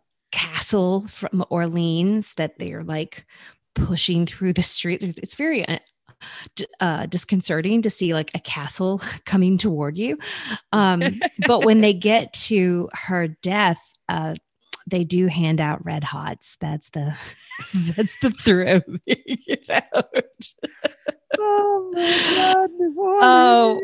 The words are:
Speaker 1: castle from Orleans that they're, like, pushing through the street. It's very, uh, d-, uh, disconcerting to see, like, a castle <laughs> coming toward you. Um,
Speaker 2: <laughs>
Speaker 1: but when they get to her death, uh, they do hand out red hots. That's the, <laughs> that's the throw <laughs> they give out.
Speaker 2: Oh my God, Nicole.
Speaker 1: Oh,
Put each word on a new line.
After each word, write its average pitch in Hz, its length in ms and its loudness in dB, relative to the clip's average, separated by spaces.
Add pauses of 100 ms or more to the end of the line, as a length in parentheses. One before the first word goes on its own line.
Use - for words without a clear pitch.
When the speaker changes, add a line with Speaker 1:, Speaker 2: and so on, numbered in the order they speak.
(320)
Speaker 1:
castle 185 760 -2
from - 420 -4
Orleans 170 840 -2
that 156 240 -6
they're, 170 240 -10
like, 160 420 -8 (480)
pushing 170 520 0
through 185 280 -2
the 175 100 0
street. - 380 -4
It's 185 340 -10
very, 285 320 -2
uh, 165 120 -4 (760)
d-, - 120 -8 (120)
uh, 160 280 -2
disconcerting 185 760 0
to 214 80 0
see, 170 240 -2
like, 156 200 -4
a 175 60 -6
castle 185 600 -6 (120)
<laughs> - 120 -16
coming 185 320 4
toward 156 400 -2
you. 254 200 -4 (540)
Um, 190 300 4 (240)
Speaker 2:
<laughs> - 220 -2
Speaker 1:
but 240 180 4
when 220 160 8
they 208 120 6
get 208 400 2
to 180 600 0
her 180 340 -2
death, 185 540 0 (260)
uh, 160 280 -4 (520)
they 180 160 0
do 180 220 0
hand 160 340 2
out 151 240 -2
red 156 200 -6
hots. - 560 -10
That's 151 320 -8
the, 147 260 -6 (560)
<laughs> - 0 - (220)
that's 208 260 -2
the 269 80 2
throw 185 520 4 (120)
<laughs> - 140 -10
they - 300 -2 (100)
give - 240 -6
out. - 420 -2 (1300)
Speaker 2:
Oh 403 540 0
my 349 420 2
God, 370 420 4
Nicole. 359 440 0
Speaker 1:
Oh, 240 640 6